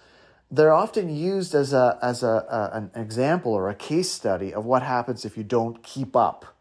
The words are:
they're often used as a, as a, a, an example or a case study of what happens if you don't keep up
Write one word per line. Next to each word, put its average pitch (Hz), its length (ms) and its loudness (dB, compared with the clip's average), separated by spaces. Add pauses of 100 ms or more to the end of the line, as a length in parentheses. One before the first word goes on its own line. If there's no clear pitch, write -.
(500)
they're 156 220 6
often 190 360 2
used 175 460 -4
as 139 180 2
a, 127 300 4
as 123 200 -2
a, 113 500 0
a, 110 40 -8
an 104 180 -8
example 123 580 -2
or 98 180 0
a 104 40 -8
case 175 360 -2
study 95 420 -4
of 107 140 -6
what 127 160 2
happens 123 420 -4
if 107 120 -10
you 110 80 -8
don't 117 380 -2
keep - 320 -8
up - 460 0